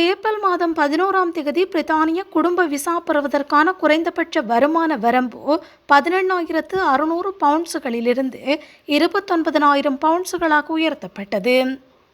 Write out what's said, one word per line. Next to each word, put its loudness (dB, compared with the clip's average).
ஏப்ரல் -2
மாதம் 0
பதினோராம் 0
தேதி -2
பிரித்தானிய 0
குடும்ப 2
விசா -4
பெறுவதற்கான 2
குறைந்தபட்ச 0
வருமான 2
வரம்பு 0
பதினெண்ணாயிரத்து 2
அறுநூறு 0
பவுண்ட்ஸுகளிலிருந்து -2
இருபத்தொன்பதனாயிரம் 2
பவுண்ட்ஸுகளாக 0
உயர்த்தப்பட்டது. -2